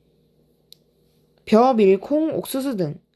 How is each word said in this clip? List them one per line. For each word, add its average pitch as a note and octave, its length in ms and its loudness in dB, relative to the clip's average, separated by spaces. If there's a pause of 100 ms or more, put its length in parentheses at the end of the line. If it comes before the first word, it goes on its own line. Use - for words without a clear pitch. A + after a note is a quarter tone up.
(1400)
벼, A#3+ 300 4
밀, G3 240 4
콩, D4+ 380 -2
옥수수 C4 400 -6
등 E3+ 240 -6 (160)